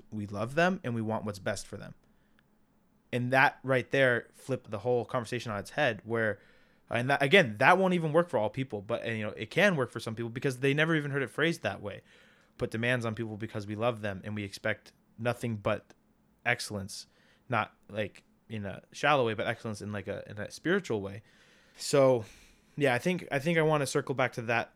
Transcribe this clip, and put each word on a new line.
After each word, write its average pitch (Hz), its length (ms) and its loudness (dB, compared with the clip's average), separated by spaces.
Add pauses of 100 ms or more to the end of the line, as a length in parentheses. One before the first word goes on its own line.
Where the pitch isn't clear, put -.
(120)
we 104 160 -6
love 107 280 -6
them 175 280 2
and 120 100 -4
we 117 80 -2
want 110 220 -4
what's 101 160 -6
best 98 260 -4
for 101 120 -12
them." 92 160 -14 (1160)
And 123 200 -2
that 131 320 6
right 127 280 2
there 127 440 4
flipped - 340 -6
the 107 100 -6
whole 120 260 0
conversation 120 460 -4
on 101 80 -2
its 95 120 -10
head 123 320 0
where, 110 360 0 (520)
and 120 180 0
that, 139 140 2
again, 139 360 6
that 151 180 8
won't 185 160 4
even 160 200 0
work 170 160 4
for - 80 0
all 107 120 2
people, 131 320 -4
but, 110 220 -2
and, 113 140 -2
you 107 80 -4
know, 104 100 -6
it 107 140 -8
can 185 260 4
work 127 160 -2
for - 80 -8
some 113 140 -6
people 117 160 -6
because 123 280 -4
they 139 160 2
never 156 220 2
even 147 140 -2
heard 139 140 -2
it 110 60 -4
phrased 165 340 0
that 98 180 -4
way. 98 200 -10 (560)
Put 120 120 -2
demands 120 360 0
on 110 100 -2
people 110 220 -6
because 107 280 -8
we 107 100 -6
love 113 260 0
them 98 240 -6
and 104 100 -6
we 104 80 -4
expect - 480 -6 (260)
nothing 117 380 -4
but 104 380 -2 (520)
excellence, 104 600 -4 (420)
not, 113 240 0 (160)
like, 101 320 -6 (260)
in 107 180 -8
a - 160 -10 (100)
shallow 143 340 4
way, 110 80 0
but 98 140 -4
excellence 113 340 -6
in, 101 100 -8
like, 101 160 -6
a, 98 220 -6
in 104 80 -12
a 104 140 -10
spiritual 160 500 -2
way. 98 220 -10 (540)
So, 131 480 4 (520)
yeah, 139 160 4
I 120 60 2
think, 180 320 -2
I 139 80 0
think 165 180 0
I 160 60 6
wanna 151 240 2
circle 139 260 -2
back 123 200 0
to 123 100 -8
that, 117 320 0